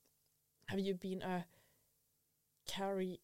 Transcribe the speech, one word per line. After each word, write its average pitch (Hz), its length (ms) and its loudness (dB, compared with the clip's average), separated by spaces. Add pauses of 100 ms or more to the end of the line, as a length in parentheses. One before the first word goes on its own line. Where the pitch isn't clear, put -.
(680)
have 196 120 0
you 196 140 2
been 185 280 -2
a 180 240 0 (1200)
carry-, 190 580 0